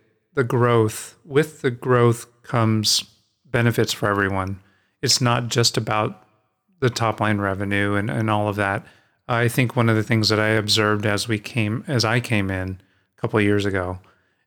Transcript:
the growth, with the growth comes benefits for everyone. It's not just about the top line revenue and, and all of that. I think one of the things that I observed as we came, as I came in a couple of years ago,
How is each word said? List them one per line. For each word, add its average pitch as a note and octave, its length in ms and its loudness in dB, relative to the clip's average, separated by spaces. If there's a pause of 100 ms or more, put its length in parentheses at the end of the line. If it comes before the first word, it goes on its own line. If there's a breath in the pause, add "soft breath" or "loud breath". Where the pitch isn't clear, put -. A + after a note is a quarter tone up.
(340)
the C#3 100 0
growth, A#2+ 840 2
with D#3 360 -2
the C3+ 100 0
growth A#2+ 540 2 (180)
comes A2 600 0 (420)
benefits A#2 480 0
for - 160 -2
everyone. G2 500 0 (420)
It's - 200 0
not B2 260 2
just A#2 300 0
about A2 460 -4 (580)
the C3 80 2
top A2+ 320 -2
line G#2+ 180 2
revenue G2+ 560 -2
and, G2+ 160 -2
and A2 180 -2
all G#2 200 0
of G2+ 80 -4
that. G2+ 280 -2 (440 soft breath)
I A#2 180 0
think A#2+ 280 -2
one A#2 140 2
of A2 60 4
the A2 80 0
things A2 260 0
that G#2+ 120 2
I G#2+ 80 2
observed G#2+ 560 0
as G#2 220 -2
we A2 120 -2
came, A2 480 -4
as B2 180 0
I A2+ 140 0
came G2+ 320 -2
in F#2 300 -6 (360)
a - 40 -12
couple A#2+ 180 0
of G#2 60 2
years G2+ 200 2
ago, F#2 340 -4 (480)